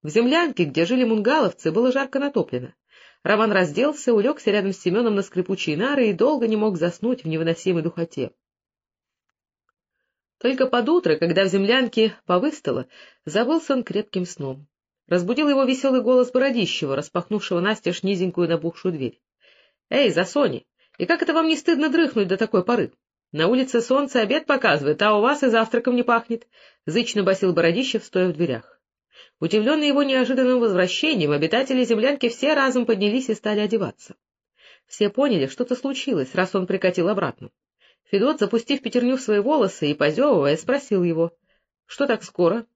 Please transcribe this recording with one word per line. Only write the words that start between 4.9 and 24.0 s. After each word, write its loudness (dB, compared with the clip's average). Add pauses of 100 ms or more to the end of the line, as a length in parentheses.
на 0
скрипучие -4
нары 0
и 0
долго 2
не 0
мог 0
заснуть -2
в -6
невыносимой -2
духоте. -6 (2000)
Только 0
под 0
утро, 2
когда 2
в 2
землянке 0 (100)
повыстало, -2 (380)
забылся 0
он -2
крепким -6
сном. -12 (400)
Разбудил 0
его 2
весёлый 0
голос 2
Бородищева, 0
распахнувшего -4
настежь -2
низенькую -2
набухшую -4
дверь. -8 (680)
"Эй, 2
Засони, -2 (320)
и -4
как 0
это 0
вам 2
не 0
стыдно 0
дрыхнуть 0
до -2
такой 0
поры? -2 (400)
На 0
улице 2
солнце 0